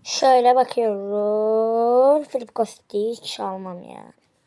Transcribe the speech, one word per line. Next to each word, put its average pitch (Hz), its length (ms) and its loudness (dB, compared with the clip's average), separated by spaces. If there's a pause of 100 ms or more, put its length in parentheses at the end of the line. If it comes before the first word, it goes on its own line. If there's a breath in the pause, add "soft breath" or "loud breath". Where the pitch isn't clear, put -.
Şöyle 247 500 4
bakıyorum. 226 1700 0
Filip 247 300 -10
Kostic'i 214 560 -4
hiç - 300 -12
almam 190 420 -10
ya. 58 220 -20 (420)